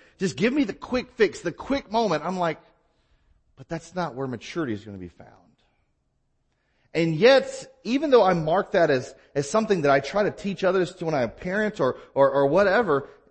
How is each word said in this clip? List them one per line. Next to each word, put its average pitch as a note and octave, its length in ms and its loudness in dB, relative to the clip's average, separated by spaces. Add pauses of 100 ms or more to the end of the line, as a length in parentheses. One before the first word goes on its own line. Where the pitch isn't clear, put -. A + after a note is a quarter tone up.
(180)
just F3+ 200 -4
give G#3+ 140 2
me C#4+ 120 2
the F#3+ 100 -6
quick - 380 -6
fix, - 300 0
the E3+ 100 -6
quick - 400 -6
moment." F#3+ 340 0
I'm F#3 140 -6
like, E3 200 -2 (960)
"But - 140 -20
that's - 240 -12
not E3 220 -6
where C3+ 100 -6
maturity B2+ 480 -6
is G2+ 100 -10
gonna G2+ 140 -16
be F2+ 100 -14
found." - 220 -20 (1700)
And E3 180 0
yet, B3+ 540 2 (160)
even C#4 260 -2
though A#3+ 140 6
I F#3 100 4
mark E3+ 380 0
that E3+ 180 4
as, B2+ 240 -2 (220)
as C#3+ 120 -2
something G#3 360 0
that C#3+ 80 4
I C#3 80 4
try G3 240 -2
to F#3+ 80 0
teach G3 320 -8
others F#3 320 0
to E3+ 100 -8
when D#3 80 -4
I B2+ 140 0
parent G3+ 520 -6
or, B2+ 180 0 (180)
or, C3+ 160 4
or C#3 160 2
whatever, F#3 600 2 (240)